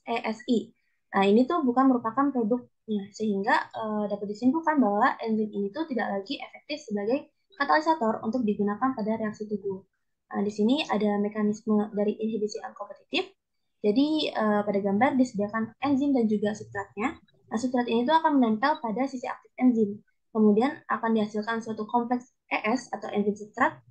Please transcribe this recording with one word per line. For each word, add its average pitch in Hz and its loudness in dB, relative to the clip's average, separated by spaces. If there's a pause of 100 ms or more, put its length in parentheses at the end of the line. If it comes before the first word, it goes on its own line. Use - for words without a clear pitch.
E 233 -4
S 226 -6
I. 233 0 (400)
Nah, 196 4
ini 220 6
tuh 339 0
bukan 254 4
merupakan 254 2
produknya, 220 -2
sehingga, 214 0
eh, 214 -4
dapat 202 -6
disimpulkan 302 2
bahwa 220 4
enzim 220 0
ini 202 -4
tuh 320 -6
tidak 208 -4
lagi 233 -10
efektif - -12
sebagai 214 -4 (240)
katalisator 311 0
untuk 226 -2
digunakan 208 0
pada 220 -2
reaksi 214 -8
tubuh. 190 -6 (480)
Nah, 202 -2
di 208 -4
sini 247 2
ada 208 0
mekanisme 208 0
dari 208 0
inhibisi 214 -4
uncompetitif. - -8 (560)
Jadi, 285 2
eh, 208 0
pada 202 -2
gambar 208 2
disediakan 220 -2
enzim 285 2
dan 226 2
juga 208 0
substratnya. 214 -8 (320)
Nah, 226 -4
substrat 240 -2
ini 233 2
tuh 302 4
akan 320 4
menempel 254 4
pada 233 -2
sisi 247 -10
aktif - -12
enzim. 220 2 (300)
Kemudian 220 4
akan - -2
dihasilkan 214 -2
suatu 220 -6
kompleks 240 0 (220)
E - -2
S 240 -2
atau 214 -8
enzim 202 0
substrat. - -2